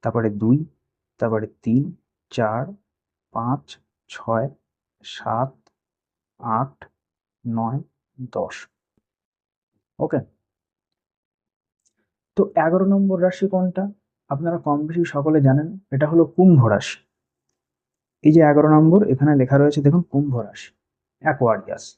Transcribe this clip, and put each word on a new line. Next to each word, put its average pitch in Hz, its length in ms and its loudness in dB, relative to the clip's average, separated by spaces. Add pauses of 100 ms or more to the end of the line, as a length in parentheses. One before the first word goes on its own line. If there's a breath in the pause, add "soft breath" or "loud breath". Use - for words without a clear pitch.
তারপরে 113 240 -2 (140)
দুই, 120 160 2 (600)
তারপরে 110 260 -4 (160)
তিন, 120 200 -2 (500)
চার, 113 300 -4 (720)
পাঁচ, 123 300 -6 (460)
ছয়, 113 360 -6 (580)
সাত, 113 480 -8 (880)
আট, 117 340 -6 (720)
নয়, 113 360 -6 (540)
দশ। - 200 -8 (1400)
ওকে, 151 220 -4 (2250)
তো 202 60 0 (220)
এগারো 185 300 0
নম্বর 196 220 0 (100)
রাশি 185 260 -4
কোনটা? 185 320 -4 (460)
আপনারা 165 360 -6
কম 147 120 -2 (100)
বেশি 170 140 -2 (120)
সকলে 156 320 0
জানেন, 139 220 2 (260)
এটা 143 160 0
হলো 165 140 4 (120)
কুম্ভ 180 240 6 (140)
রাশি। - 240 -6 (1300)
এই 151 100 6
যে 165 60 8 (100)
এগারো 147 260 4
নম্বর 160 240 6 (120)
এখানে 139 280 2
লেখা 127 180 2
রয়েছে 147 280 2
দেখুন, 170 160 2 (100)
কুম্ভ 143 220 -2 (120)
রাশি, - 240 -20 (520)
অ্যাকোয়ারিয়াস। 113 640 -2 (120)